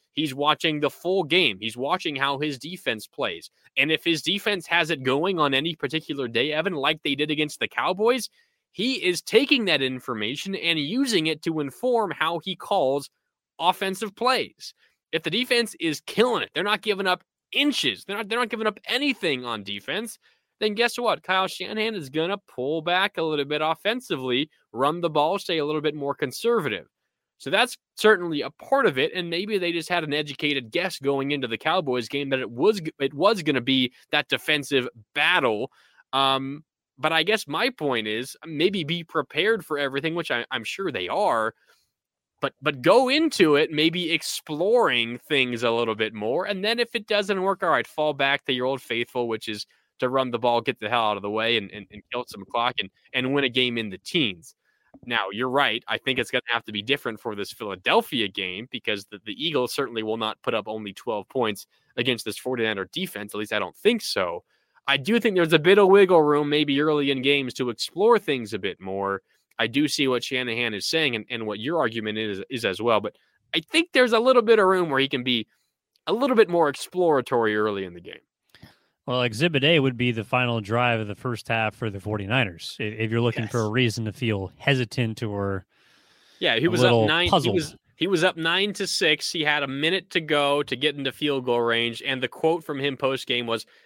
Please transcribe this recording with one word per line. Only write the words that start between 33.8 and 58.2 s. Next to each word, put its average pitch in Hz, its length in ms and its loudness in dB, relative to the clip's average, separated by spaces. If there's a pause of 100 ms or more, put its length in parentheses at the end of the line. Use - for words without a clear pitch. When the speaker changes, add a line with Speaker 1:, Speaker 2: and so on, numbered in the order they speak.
Speaker 1:
that 147 160 0
defensive 139 580 0 (260)
battle. 135 600 2 (400)
Um, 135 500 0 (360)
but 156 140 0
I 160 120 2
guess 208 240 0
my 190 220 0
point 127 360 -2
is 113 300 -4 (100)
maybe 165 380 0
be 170 180 -4
prepared 165 640 -2
for 151 100 -4
everything, 143 380 -2
which 170 160 -6
I, 120 220 -2
I'm 120 100 -4
sure 175 300 -6
they 92 160 -4
are, 117 440 0 (880)
but, - 220 -4
but 143 180 -2
go 220 280 6
into 262 480 4
it 151 160 2
maybe 165 400 0
exploring 151 1080 0
things 123 460 0
a 117 80 4
little 117 240 0
bit 110 180 -2
more. 123 320 -2
And 196 180 -4
then 233 140 -2
if 240 160 -4
it 220 140 -6
doesn't 202 340 0
work, 190 220 0
all 170 60 2
right, 123 180 2
fall 151 240 -2
back 139 320 0
to 139 80 -2
your 127 140 -2
old 131 140 -2
faithful, 120 460 -4
which 113 220 -6
is 104 180 -8 (320)
to 127 100 0
run 127 220 0
the 120 80 -2
ball, 120 220 2
get 123 180 -2
the 107 100 -6
hell 113 220 2
out 104 60 -2
of 98 80 -8
the 104 60 -4
way 113 260 0
and, 101 160 -4
and, 101 180 -14
and 104 120 -20 (100)
kill 123 160 -6
some 98 160 -16
clock 117 340 -2
and, 98 100 -6 (240)
and 131 220 -2
win 143 80 2
a 131 60 0
game 120 300 0
in 110 120 -6
the 92 80 -12
teens. 104 560 -4 (520)
Now, 110 260 -2
you're 120 160 -2
right. 123 400 0
I 110 80 -2
think 131 220 -2
it's 120 120 -2
gonna 127 180 0
have 117 180 -2
to 113 60 -10
be 104 100 -6
different 117 360 -4
for 107 160 -8
this 101 160 -8
Philadelphia 113 800 -2